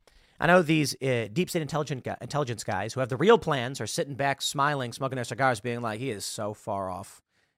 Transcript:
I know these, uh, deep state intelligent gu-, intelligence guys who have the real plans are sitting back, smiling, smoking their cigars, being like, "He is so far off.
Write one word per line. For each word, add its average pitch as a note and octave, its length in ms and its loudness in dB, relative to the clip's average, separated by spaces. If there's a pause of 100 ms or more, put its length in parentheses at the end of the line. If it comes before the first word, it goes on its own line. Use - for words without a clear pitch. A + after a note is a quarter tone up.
(400)
I C#3 60 0
know F3+ 180 8
these, D3+ 380 2
uh, A#2+ 300 0
deep E3 180 0
state E3+ 140 -2
intelligent C#3+ 400 -4
gu-, G2+ 180 -6
intelligence B2 420 -4
guys G#2 300 -4
who B2+ 60 -4
have B2+ 100 0
the B2+ 80 -4
real G#3 220 8
plans C3+ 420 -2
are A2 60 -4
sitting C#3 280 -4
back, C#3 280 -2
smiling, C#3 500 0
smoking C3+ 220 -4
their B2 80 -2
cigars, B2 360 2
being A#2+ 220 -4
like, A2 180 -4
"He C3 120 -4
is G2 120 -8
so G#2+ 300 -6
far G2 360 -4
off. F2+ 320 -10 (360)